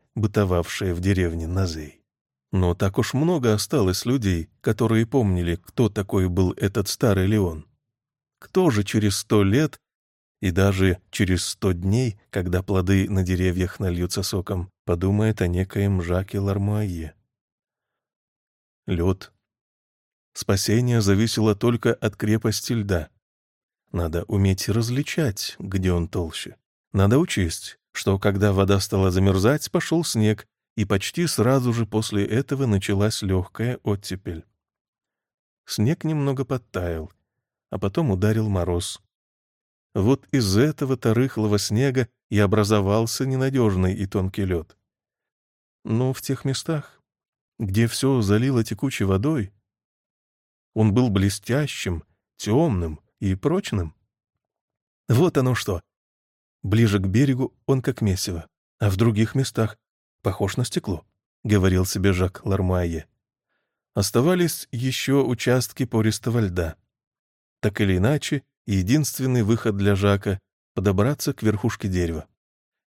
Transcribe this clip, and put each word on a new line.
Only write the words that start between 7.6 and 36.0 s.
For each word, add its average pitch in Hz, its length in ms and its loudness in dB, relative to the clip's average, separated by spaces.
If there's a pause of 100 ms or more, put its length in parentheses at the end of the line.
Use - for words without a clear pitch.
Кто 185 300 2
же 104 140 0
через 104 340 0
сто 107 260 2
лет 127 360 0 (600)
и 95 120 0
даже 95 580 2
через 92 340 0
сто - 280 -2
дней, 98 480 0 (100)
когда 90 320 -2
плоды 95 480 2
на 95 140 0
деревьях 90 560 0
нальются 90 420 -2
соком, 92 480 -4 (160)
подумает 101 560 0
о 92 60 2
некоем 95 540 0
Жаке 90 380 -4
Лармуае? 98 760 -4 (1700)
Лед. 92 480 -2 (1000)
Спасение 117 680 2
зависело 104 540 2
только 117 380 0
от - 240 -4
крепости 107 560 -2
льда. 98 360 -2 (840)
Надо 85 340 -2
уметь 98 440 0
различать, 120 880 -2
где 92 320 -2
он 85 160 0
толще. - 480 -8 (380)
Надо 101 240 4
учесть, - 640 -2 (120)
что 95 280 -2
когда 101 340 2
вода 98 260 4
стала 95 300 2
замерзать, 98 640 2
пошел 170 320 0
снег, 107 440 0 (280)
и 104 100 0
почти 107 420 -2
сразу 123 460 2
же 117 140 0
после 107 380 -2
этого 135 420 -2
началась 104 560 0
легкая 95 600 -4
оттепель. 95 600 -6 (1200)
Снег - 380 -2